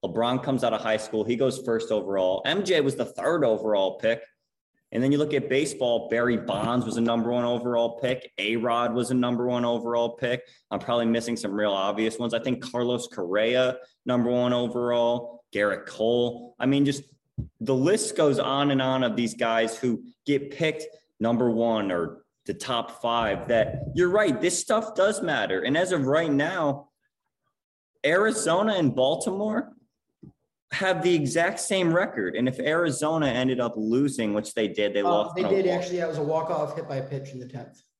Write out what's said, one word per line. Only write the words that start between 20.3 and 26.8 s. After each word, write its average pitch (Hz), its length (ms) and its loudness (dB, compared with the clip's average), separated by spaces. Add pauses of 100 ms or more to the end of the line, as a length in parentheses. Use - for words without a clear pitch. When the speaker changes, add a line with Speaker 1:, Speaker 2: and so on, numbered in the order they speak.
Speaker 1:
picked 156 340 -2 (360)
number 117 280 2
one 113 400 0
or 87 320 -2 (240)
the 101 80 -6
top - 480 -6
five, 117 480 0
that 113 340 2 (100)
you're 175 160 4
right, 175 320 2
this 175 180 0
stuff - 360 -2
does 202 260 2
matter. 104 400 0
And 131 160 0
as 185 140 2
of 151 140 2
right 156 260 2
now, 147 580 0 (1160)